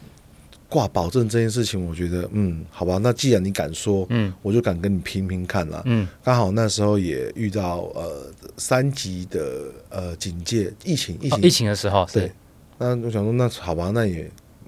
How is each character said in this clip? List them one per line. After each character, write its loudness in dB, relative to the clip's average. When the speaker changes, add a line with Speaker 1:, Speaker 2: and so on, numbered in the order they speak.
Speaker 1:
挂 2
保 0
证 2
这 2
件 2
事 0
情， -2
我 -6
觉 -2
得， -2
嗯， 0
好 -4
吧， 2
那 4
既 2
然 6
你 0
敢 -2
说， 0
Speaker 2:
嗯。 0
Speaker 1:
我 -2
就 6
敢 0
跟 2
你 0
拼 -4
拼 -4
看 -2
啦。 -8
Speaker 2:
嗯。 2
Speaker 1:
刚 4
好 4
那 2
时 0
候 4
也 -2
遇 -2
到， -2
呃， -10
三 2
级 -6
的， -4
呃， -6
警 -8
戒， 0
疫 0
情， -4
疫 -2
情。 2
Speaker 2:
哦， 2
疫 10
情 2
的 2
时 -2
候， 4
Speaker 1:
对。 2
Speaker 2:
是。 -6
Speaker 1:
那 -2
我 -4
想 0
说， 2
那 2
好 -4
吧， -2
那 2
也 -4